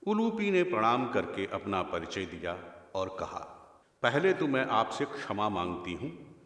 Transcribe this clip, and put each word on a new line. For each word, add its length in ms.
उलूपी 440
ने 120
प्रणाम 500
करके 340
अपना 360
परिचय 420
दिया 340
और 260
कहा, 180
"पहले 300
तो 140
मैं 200
आपसे 380
क्षमा 440
मांगती 440
हूँ, 540